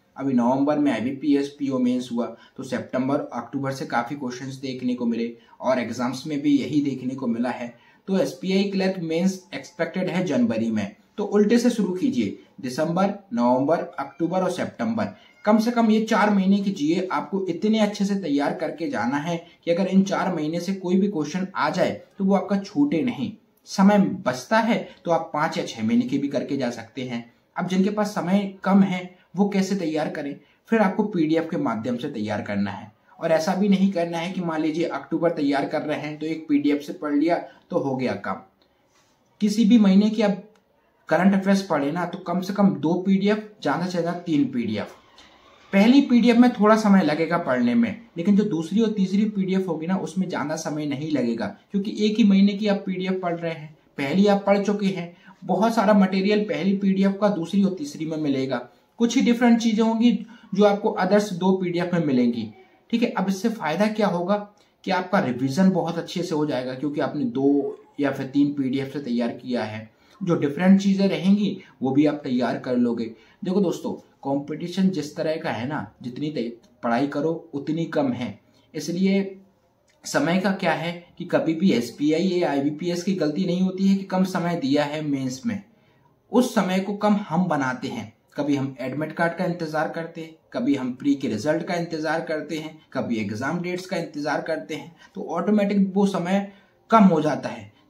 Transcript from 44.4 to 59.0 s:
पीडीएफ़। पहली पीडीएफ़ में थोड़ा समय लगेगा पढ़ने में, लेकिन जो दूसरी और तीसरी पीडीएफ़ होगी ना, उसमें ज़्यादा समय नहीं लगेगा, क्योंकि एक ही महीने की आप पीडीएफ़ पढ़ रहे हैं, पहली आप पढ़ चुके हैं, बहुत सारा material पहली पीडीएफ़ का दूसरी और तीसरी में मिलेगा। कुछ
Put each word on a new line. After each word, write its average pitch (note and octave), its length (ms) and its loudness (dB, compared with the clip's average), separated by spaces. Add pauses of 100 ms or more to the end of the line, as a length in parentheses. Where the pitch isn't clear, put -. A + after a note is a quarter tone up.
पीडीएफ़। A#2 440 -4 (840)
पहली A#3 280 8
पीडीएफ़ A#3+ 380 6
में B3 140 8
थोड़ा G#3+ 240 6
समय G3 260 6
लगेगा D3+ 360 0
पढ़ने B2 360 0
में, A#2 320 0 (100)
लेकिन G3 200 4
जो G#3+ 80 4
दूसरी E3 360 0
और G#3+ 120 2
तीसरी G3 320 2
पीडीएफ़ F#3+ 420 0
होगी D#3 200 -4
ना, F#3 100 0
उसमें F3 320 -4
ज़्यादा C#3+ 280 -4
समय D3+ 300 -6
नहीं D3 240 -6
लगेगा, A#2 360 -2
क्योंकि - 520 -6
एक G#3+ 200 0
ही A#3 60 6
महीने G3 280 6
की G#3 140 -4
आप G3 200 0
पीडीएफ़ F#3 340 -4
पढ़ E3+ 200 -4
रहे E3 120 -4
हैं, D3+ 260 -14 (200)
पहली D#3 280 2
आप G3 200 2
पढ़ G3+ 180 0
चुके G3+ 220 -2
हैं, E3+ 300 -4 (280)
बहुत G3 300 0
सारा G#3+ 200 4
material G3 500 2
पहली F3 320 -2
पीडीएफ़ G3 360 2
का G#3 160 0
दूसरी E3+ 360 0
और F3 100 0
तीसरी D3+ 320 -8
में D#3+ 100 -6
मिलेगा। C3 520 -2 (300)
कुछ A#3 180 2